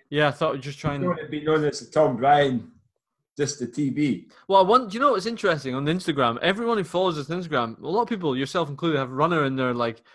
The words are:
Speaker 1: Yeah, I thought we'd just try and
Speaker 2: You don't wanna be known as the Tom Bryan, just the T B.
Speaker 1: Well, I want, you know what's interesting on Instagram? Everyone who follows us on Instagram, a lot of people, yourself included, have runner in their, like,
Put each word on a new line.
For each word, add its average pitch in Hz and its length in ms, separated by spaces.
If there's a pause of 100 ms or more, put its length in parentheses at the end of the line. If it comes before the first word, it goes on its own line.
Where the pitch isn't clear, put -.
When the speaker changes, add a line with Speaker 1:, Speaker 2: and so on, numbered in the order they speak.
Speaker 1:
Yeah, 147 200
I - 20
thought 156 220
we'd 139 80
just 139 180
try 147 140
and 139 100
Speaker 2:
You 180 60
don't 165 80
wanna 151 120
be 151 120
known 156 240
as 143 160
the 117 100
Tom 147 260
Bryan, 135 520 (640)
just 139 220
the 123 80
T 143 240
B. 139 380 (200)
Speaker 1:
Well, 190 160
I 180 40
want, 226 260
you 226 60
know 277 140
what's 196 120
interesting 165 480
on 135 140
Instagram? 143 560
Everyone 226 340
who 196 60
follows 175 340
us 143 140
on 175 100
Instagram, 127 400
a - 60
lot 202 160
of 226 40
people, 175 300
yourself 143 320
included, 147 300
have 131 100
runner 151 360
in 135 100
their, 127 180
like, 117 300 (120)